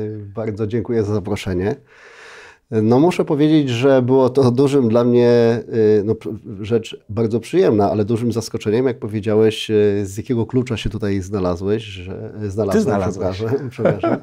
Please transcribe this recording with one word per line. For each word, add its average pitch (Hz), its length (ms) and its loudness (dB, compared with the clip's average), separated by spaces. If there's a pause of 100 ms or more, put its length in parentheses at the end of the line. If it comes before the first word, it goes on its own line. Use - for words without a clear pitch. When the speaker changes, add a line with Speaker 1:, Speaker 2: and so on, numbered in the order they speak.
(340)
Speaker 1:
bardzo 110 320 -4
dziękuję 113 360 -2
za 104 120 -2
zaproszenie. 95 600 -2 (960)
No, 113 300 4
muszę 175 240 2
powiedzieć, 151 440 2
że 127 340 4
było 127 280 4
to 127 200 4
dużym 135 380 2
dla 117 160 4
mnie, 120 260 4
e, 117 320 4 (420)
no, 107 100 -2
p-, - 160 -8 (300)
rzecz 107 480 -4
bardzo 110 320 -2
przyjemna, 127 500 2
ale 104 140 0
dużym 117 280 -2
zaskoczeniem, 110 540 -2
jak 131 120 -2
powiedziałeś, 107 720 0
e, 110 40 2 (320)
z 98 100 -14
jakiego 113 300 -2
klucza 127 300 -2
się 104 140 -4
tutaj 101 300 -2
znalazłeś, 95 640 -2
że, 95 500 -14 (120)
e, 101 60 -6
znalazłem, 107 340 0
Speaker 2:
Ty 139 60 -2
znalazłeś. 92 460 -2
Speaker 1:
przepraszam, 120 340 -4
<laughs> - 0 -
przepraszam. - 520 -2